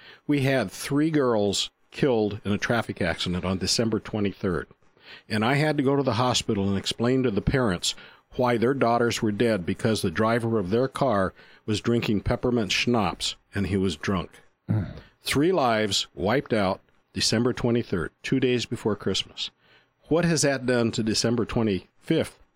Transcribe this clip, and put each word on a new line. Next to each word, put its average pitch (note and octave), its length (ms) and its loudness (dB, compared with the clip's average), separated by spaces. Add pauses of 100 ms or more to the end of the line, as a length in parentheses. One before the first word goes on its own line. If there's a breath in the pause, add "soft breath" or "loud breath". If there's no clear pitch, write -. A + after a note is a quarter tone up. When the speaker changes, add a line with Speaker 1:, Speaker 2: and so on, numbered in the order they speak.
(260 loud breath)
Speaker 1:
We C#3+ 160 0
had C3 300 0
three D3+ 400 -2
girls A2+ 580 2 (220)
killed A2 540 0
in G2+ 60 -2
a G2+ 60 0
traffic A2 440 -2
accident F2 420 -2
on F#2 140 -2
December G#2+ 420 0
twenty-third. G2 680 -4 (600 loud breath)
And G#2+ 160 -2
I C3 120 2
had D3+ 220 0
to C#3 60 0
go C#3 120 2
to C#3 80 2
the B2 100 0
hospital A2+ 560 0
and G2 80 0
explain B2 460 0
to B2 80 0
the G2 100 -2
parents A2+ 520 0 (440 loud breath)
why B2 200 0
their A#2 160 2
daughters A#2+ 480 2
were G#2+ 100 0
dead G#2 340 0
because G#2 360 0
the F#2+ 100 0
driver A2+ 480 0
of F2+ 100 -4
their A#2+ 180 2
car G2+ 460 0 (320 loud breath)
was G#2 160 -2
drinking A2 400 0
peppermint A#2+ 500 0
schnapps G#2+ 640 0 (180)
and G2+ 140 -2
he G2 100 0
was F#2+ 180 0
drunk. F#2+ 340 -4 (400)
Speaker 2:
Mm. G#2+ 180 0 (360 loud breath)
Speaker 1:
Three D3+ 280 2
lives A2+ 640 2
wiped A2+ 380 0
out G2 260 2 (320)
December A#2 400 0
twenty-third, A#2 600 -2 (120)
two C3+ 160 0
days B2 260 2
before G#2+ 300 -2
Christmas. - 560 -6 (560 soft breath)
What E3 160 2
has D#3+ 200 2
that C3+ 220 0
done A#2+ 260 2
to A#2 120 -2
December A2+ 420 0
twenty-fifth A2+ 920 -2 (160)